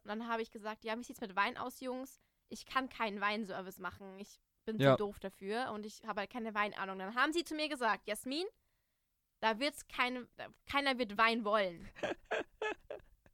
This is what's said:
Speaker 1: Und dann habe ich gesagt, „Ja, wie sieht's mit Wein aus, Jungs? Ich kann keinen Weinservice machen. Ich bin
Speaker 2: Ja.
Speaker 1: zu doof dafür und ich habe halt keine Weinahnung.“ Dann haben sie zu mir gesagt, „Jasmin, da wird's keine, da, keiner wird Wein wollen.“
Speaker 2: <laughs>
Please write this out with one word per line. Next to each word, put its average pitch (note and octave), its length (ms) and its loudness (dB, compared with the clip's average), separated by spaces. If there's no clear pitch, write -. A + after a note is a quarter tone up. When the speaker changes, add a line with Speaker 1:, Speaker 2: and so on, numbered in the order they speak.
Speaker 1:
Und - 40 -14
dann A3 200 -6
habe A3+ 140 0
ich A3+ 100 -6
gesagt, G#3+ 320 -8
„Ja, A3 140 -4
wie A#3+ 60 -10
sieht's - 180 -12
mit F#3+ 140 -8
Wein G3+ 220 2
aus, B3+ 220 -6
Jungs? C4 400 -6
Ich - 160 -10
kann C4 240 -2
keinen G#3 320 -4
Weinservice G3 580 -2
machen. F#3+ 400 -10
Ich - 200 -16
bin A3 140 -2
Speaker 2:
Ja. C3+ 140 10
Speaker 1:
zu B2 40 8
doof G3+ 220 -2
dafür G#3 520 -4
und G#3 140 -6
ich - 200 -14
habe G#3+ 160 -2
halt G3+ 100 -4
keine A3+ 220 -6
Weinahnung.“ G3 460 -2
Dann G3 160 -6
haben C#4+ 180 4
sie E4+ 100 2
zu D#4 120 -6
mir D4+ 140 0
gesagt, A#3+ 380 2
„Jasmin, C4 380 -2
da A3 180 2
wird's D4 280 -2
keine, B3 400 0
da, A2 100 -10
keiner C#4 320 4
wird G#3 180 0
Wein A3+ 260 8
wollen.“ G3+ 520 2
Speaker 2:
<laughs> - 40 -16